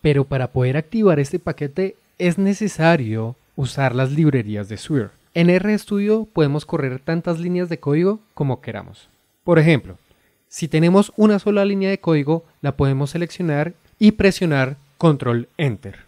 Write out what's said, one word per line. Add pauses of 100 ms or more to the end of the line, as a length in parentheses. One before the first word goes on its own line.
Pero
para
poder
activar
este
paquete (220)
es
necesario (200)
usar
las
librerías
de
Swir. (240)
En
R
Studio
podemos
correr
tantas
líneas
de
código (140)
como
queramos. (360)
Por
ejemplo, (520)
si
tenemos
una
sola
línea
de
código, (180)
la
podemos
seleccionar (260)
y
presionar (220)
Control (100)
Enter.